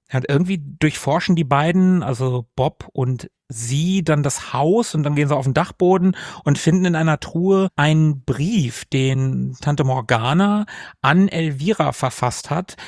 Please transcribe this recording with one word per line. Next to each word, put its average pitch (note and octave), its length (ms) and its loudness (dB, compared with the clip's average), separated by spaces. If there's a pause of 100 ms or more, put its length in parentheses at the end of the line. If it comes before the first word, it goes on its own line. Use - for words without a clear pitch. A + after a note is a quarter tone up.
(120)
Ja, C3 80 -2
und - 100 -8
irgendwie F3+ 320 0 (180)
durchforschen D#3 560 0
die E3 80 0
beiden, E3+ 600 2
also B2 420 -2 (100)
Bob - 360 -2
und B2+ 380 -4 (240)
sie, D3 500 -2
dann D3+ 200 2
das - 300 -4
Haus E3+ 420 0
und D#3 80 0
dann D3 120 0
gehen D3 120 2
sie D3 80 0
auf C3+ 80 -2
den C3 100 0
Dachboden F3+ 640 2 (300)
und C#3+ 120 2
finden F3+ 280 2
in F3 100 2
einer D#3+ 240 0
Truhe F#3+ 560 0
einen D3+ 480 2
Brief, C#3 640 -2
den C3 720 -2
Tante D3 240 -2
Morgana C3+ 800 2 (360)
an D#3+ 260 4
Elvira D#3 640 -2
verfasst - 580 -4
hat, E3+ 280 -4 (100)